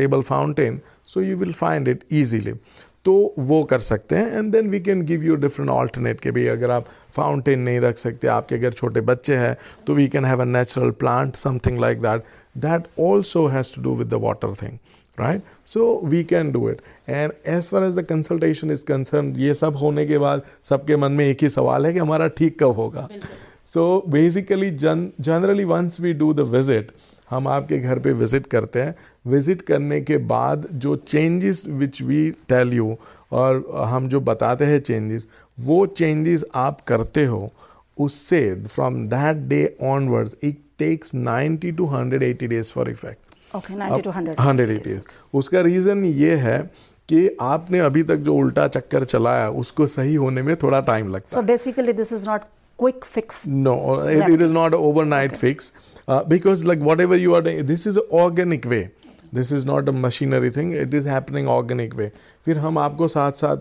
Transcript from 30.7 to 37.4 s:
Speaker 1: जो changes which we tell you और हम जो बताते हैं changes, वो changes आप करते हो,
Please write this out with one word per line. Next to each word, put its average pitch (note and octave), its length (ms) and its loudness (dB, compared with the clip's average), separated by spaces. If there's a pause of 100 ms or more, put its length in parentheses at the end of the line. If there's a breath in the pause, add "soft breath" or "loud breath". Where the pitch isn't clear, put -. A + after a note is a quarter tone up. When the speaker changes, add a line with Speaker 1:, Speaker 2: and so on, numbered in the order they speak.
Speaker 1:
जो C#3+ 240 -2
changes E3+ 720 0
which C#3 360 -4
we D3+ 280 0 (220)
tell B2 220 2
you A2+ 220 0 (360 loud breath)
और C3 440 0
हम C3 320 -2
जो C3+ 120 0
बताते A#2+ 440 0
हैं D3 180 2
changes, A2 440 -4 (340 soft breath)
वो D#3+ 260 4
changes D#3+ 580 0 (100)
आप C3+ 260 -2
करते A#2+ 440 0
हो, A2 260 -2 (480 soft breath)